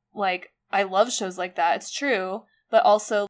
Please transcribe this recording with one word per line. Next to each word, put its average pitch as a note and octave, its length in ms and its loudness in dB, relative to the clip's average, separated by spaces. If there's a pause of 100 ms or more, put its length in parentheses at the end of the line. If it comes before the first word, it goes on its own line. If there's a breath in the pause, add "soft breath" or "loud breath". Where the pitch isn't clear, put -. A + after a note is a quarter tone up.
(140)
like, F#3 400 -4 (180)
I G3+ 120 0
love G3 280 2
shows F#3 260 -6
like F3+ 180 -6
that, E3+ 220 0
it's - 140 -12
true, G#3 520 -4 (280)
but A3+ 120 6
also, G#3 460 2